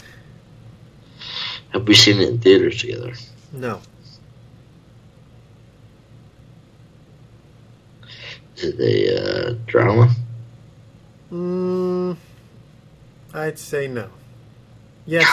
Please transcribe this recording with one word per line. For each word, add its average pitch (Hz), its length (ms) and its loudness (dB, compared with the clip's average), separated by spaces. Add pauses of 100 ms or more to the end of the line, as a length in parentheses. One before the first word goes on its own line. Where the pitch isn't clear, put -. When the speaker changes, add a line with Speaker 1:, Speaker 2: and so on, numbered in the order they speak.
(1700)
Speaker 1:
Have 107 160 -4
we 107 60 6
seen 104 260 6
it 78 80 4
in 117 100 -2
theaters 95 420 6
together? 123 320 -10 (400)
Speaker 2:
No. 127 280 -8 (4000)
Speaker 1:
Is - 80 -8
it 67 160 -4
a, 50 680 0
uh, - 40 -6 (120)
drama? 117 440 4 (1200)
Speaker 2:
Mm, 180 840 -2 (1160)
I'd 156 260 -6
say 143 300 -6
no. 117 200 -6 (1000)
Yes. 160 260 2